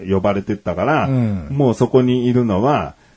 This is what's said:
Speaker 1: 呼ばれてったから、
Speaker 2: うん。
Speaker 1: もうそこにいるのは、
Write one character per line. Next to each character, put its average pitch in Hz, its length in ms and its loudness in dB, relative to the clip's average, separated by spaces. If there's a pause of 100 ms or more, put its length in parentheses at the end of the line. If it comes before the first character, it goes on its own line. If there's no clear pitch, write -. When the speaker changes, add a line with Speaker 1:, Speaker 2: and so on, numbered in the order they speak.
(100)
Speaker 1:
呼 95 100 2
ば 98 140 0
れ 98 80 -4
て 107 120 -4
っ - 20 -12
た 104 180 -6
か 92 100 -2
ら、 147 220 0
Speaker 2:
う 135 40 -2
ん。 107 400 -2
Speaker 1:
も 139 200 2
う 107 40 2
そ 120 140 0
こ 127 140 4
に 123 240 0
い 123 60 2
る 123 120 2
の 101 180 0
は、 117 320 0 (220)